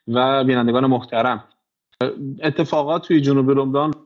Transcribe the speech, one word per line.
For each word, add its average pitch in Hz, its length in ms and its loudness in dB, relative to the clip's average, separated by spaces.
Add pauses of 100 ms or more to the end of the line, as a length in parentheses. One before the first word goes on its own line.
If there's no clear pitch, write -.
و 131 360 2
بینندگان 127 420 2
محترم. 120 580 -2 (1000)
اتفاقات 156 640 -2
توی 160 140 4
جنوب 139 300 2
لبنان 139 420 0 (120)